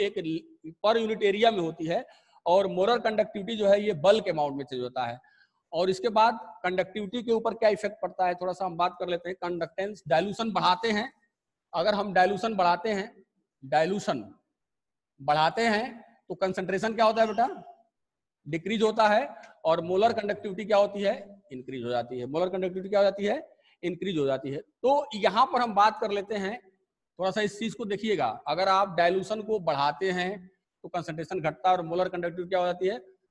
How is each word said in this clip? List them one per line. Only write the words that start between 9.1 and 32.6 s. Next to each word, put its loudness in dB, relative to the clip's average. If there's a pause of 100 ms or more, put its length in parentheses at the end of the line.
हैं। -8
conductance, -6
dilution 0
बढ़ाते 2
हैं, -2 (640)
अगर 2
हम -2
dilution 2
बढ़ाते 2
हैं, -4 (520)
dilution 0 (960)
बढ़ाते 2
हैं -2 (280)
तो -10
concentration -2
क्या 4
होता 4
है 4
बेटा, 0 (1000)
डिक्रीज -4
होता 4
है। 4 (380)
और 2
मोलर 2
कंडक्टिविटी -6
क्या 4
होती 2
है, -4 (100)
Increase -10
हो -4
जाती -2
है। -6
मोलर -2
कंडक्टिविटी -6
क्या 4
हो 6
जाती 0
है, -2 (420)
Increase -4
हो 0
जाती -2
है। -6
तो 0 (100)
यहाँ 2
पर 0
हम -2
बात 4
कर -4
लेते -4
हैं, -6 (600)
थोड़ा 0
सा -2
इस -2
चीज -4
को -8
देखिएगा। 0 (200)
अगर 0
आप 2
dilution 2
को -2
बढ़ाते 0
हैं -4 (320)
तो -14
concentration -6
घटता 0
है 6
और 0
molar -2
conductivity -6
क्या 0
हो 0